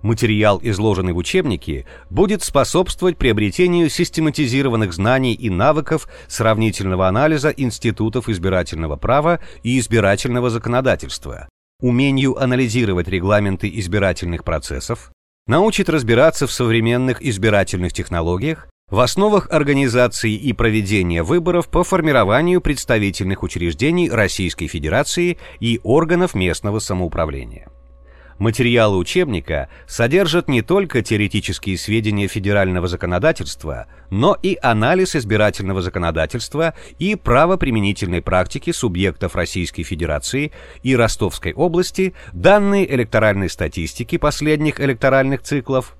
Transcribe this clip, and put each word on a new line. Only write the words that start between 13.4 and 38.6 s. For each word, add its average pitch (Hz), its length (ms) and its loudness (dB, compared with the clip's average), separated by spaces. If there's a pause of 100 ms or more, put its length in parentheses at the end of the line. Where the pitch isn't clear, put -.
избирательных 90 680 -2
процессов, 78 680 -6 (360)
научит 190 420 2
разбираться 135 580 4
в - 60 -6
современных 120 680 0
избирательных 98 720 0
технологиях, 90 760 -4 (200)
в 98 100 0
основах 196 520 4
организации 131 840 2
и 113 180 -2
проведения 98 720 2
выборов 170 460 0
по 175 120 0
формированию 156 800 4
представительных 104 840 0
учреждений 98 680 -2
Российской 92 580 -2
Федерации 127 680 -2 (240)
и 147 220 0
органов 165 500 2
местного 101 460 -2
самоуправления. 78 880 -6 (680)
Материалы 113 600 2
учебника 87 720 -2 (180)
содержат 165 640 0
не 123 120 2
только 170 400 0
теоретические 101 760 -2
сведения 104 500 -2
федерального 95 600 0
законодательства, 90 1000 -4 (220)
но 127 320 2
и 185 200 -2
анализ 135 540 2
избирательного 104 680 0
законодательства 87 920 -4 (260)
и 202 160 0
правоприменительной 117 1080 0
практики 92 500 -2